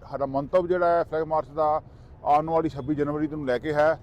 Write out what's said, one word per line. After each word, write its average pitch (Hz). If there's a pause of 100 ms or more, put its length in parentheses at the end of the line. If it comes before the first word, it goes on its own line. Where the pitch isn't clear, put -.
ਸਾਡਾ 139
ਮੰਤਵ 143
ਜਿਹੜਾ 175
ਹੈ 170
ਫਲੈਗ 160
ਮਾਰਚ 156
ਦਾ 151 (420)
ਆਉਣ 151
ਵਾਲੀ 165
ਛੱਬੀ 139
ਜਨਵਰੀ 147
ਨੂੰ 151
ਲੈ 123
ਕੇ 151
ਹੈ 151